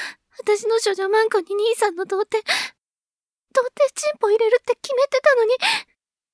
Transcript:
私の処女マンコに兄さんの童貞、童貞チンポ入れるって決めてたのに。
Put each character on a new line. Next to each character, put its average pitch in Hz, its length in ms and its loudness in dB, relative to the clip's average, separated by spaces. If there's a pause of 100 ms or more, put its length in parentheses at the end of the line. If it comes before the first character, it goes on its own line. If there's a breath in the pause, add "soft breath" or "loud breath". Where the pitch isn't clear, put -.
(380 loud breath)
私 415 300 -2
の 453 160 2
処 403 100 0
女 381 160 -4
マ 440 140 4
ン 440 60 0
コ 427 100 2
に 370 160 -6
兄 440 200 0
さ 440 140 0
ん 330 60 -8
の 370 100 -6
童 381 140 -4
貞、 427 240 -2 (1080 loud breath)
童 523 100 2
貞 539 320 0
チ 605 180 -4
ン - 60 -14
ポ 427 100 0
入 415 80 2
れ 440 120 2
る 480 120 2
っ - 40 -20
て 480 160 -2
決 - 140 -8
め 539 120 2
て 523 140 0
た 571 140 4
の 466 100 2
に。 480 100 0 (800 loud breath)